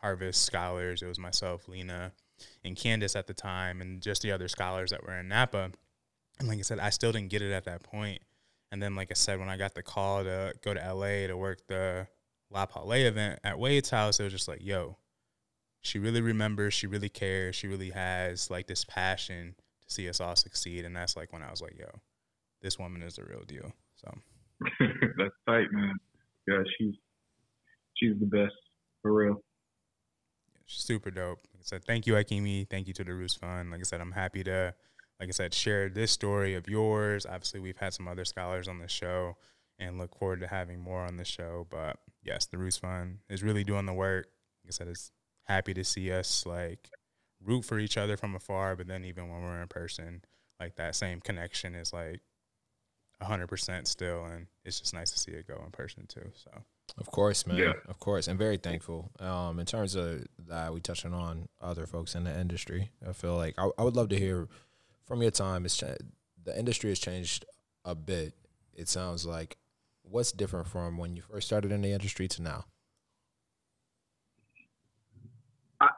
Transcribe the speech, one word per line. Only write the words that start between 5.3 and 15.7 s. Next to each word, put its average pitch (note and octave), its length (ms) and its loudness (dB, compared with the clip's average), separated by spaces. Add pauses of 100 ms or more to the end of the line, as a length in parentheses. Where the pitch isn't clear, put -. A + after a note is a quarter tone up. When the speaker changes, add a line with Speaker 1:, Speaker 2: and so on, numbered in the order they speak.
Speaker 1:
And C3 80 0
like G#2+ 120 0
I G2 40 -4
said, G#2 160 0
I G2+ 100 2
still A2+ 220 4
didn't G#2 180 -2
get G#2 120 0
it G2 100 0
at F#2+ 140 -2
that F2 180 -8
point. G#2 380 -6 (500)
And G2+ 100 -4
then, G2+ 140 -2
like F#2+ 160 -4
I - 20 -4
said, F#2+ 260 4
when F#2+ 100 -2
I F#2 80 -4
got G2 160 0
the F2 100 -10
call G2 400 2
to F#2+ 380 -2
go G#2 120 0
to F2 100 -2
L F#2+ 220 -2
A G2+ 220 2
to F#2 100 -2
work F#2+ 300 -4
the F#2 400 0 (440)
La G2 140 2
Palais A#2+ 400 2
event G#2+ 380 2
at G2+ 140 0
Wade's C3+ 320 4
house, G#2+ 300 6
it G#2+ 40 2
was G2 100 -2
just F#2 140 -2
like, D2 140 -8
"Yo, F#2 360 -2 (840)